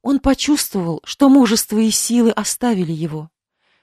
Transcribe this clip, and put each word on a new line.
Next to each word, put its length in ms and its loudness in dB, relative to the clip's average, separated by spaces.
он 160 -2
почувствовал, 840 -2
что 240 2
мужество 500 4
и 120 2
силы 420 0
оставили 580 -2
его. 400 -8